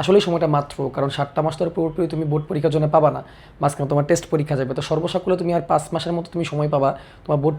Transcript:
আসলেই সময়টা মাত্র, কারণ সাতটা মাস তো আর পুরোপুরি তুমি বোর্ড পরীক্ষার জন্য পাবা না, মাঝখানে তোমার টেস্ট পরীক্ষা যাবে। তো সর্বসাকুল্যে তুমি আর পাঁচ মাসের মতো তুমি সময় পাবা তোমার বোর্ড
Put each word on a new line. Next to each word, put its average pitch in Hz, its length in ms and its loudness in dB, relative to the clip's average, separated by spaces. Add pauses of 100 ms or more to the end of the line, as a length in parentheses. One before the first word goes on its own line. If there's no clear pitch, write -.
আসলেই 196 260 6
সময়টা 170 300 2
মাত্র, 143 200 -2 (180)
কারণ 139 220 0
সাতটা - 280 -2
মাস 160 120 -2
তো 185 80 0
আর 165 120 -2
পুরোপুরি 165 360 -2
তুমি 160 200 -2
বোর্ড 151 180 0
পরীক্ষার 147 260 0
জন্য 151 100 2 (100)
পাবা 151 200 6
না, 135 40 -6 (400)
মাঝখানে 143 320 -2
তোমার 143 180 2
টেস্ট 165 220 2
পরীক্ষা 151 280 0
যাবে। 131 180 -2
তো 147 120 -4
সর্বসাকুল্যে 180 520 -2
তুমি 175 160 -2
আর 160 120 -4
পাঁচ 156 120 2 (120)
মাসের 165 220 -2
মতো 170 180 -6
তুমি 170 180 -2
সময় 147 220 0
পাবা 135 160 4 (340)
তোমার 151 200 0
বোর্ড 151 140 2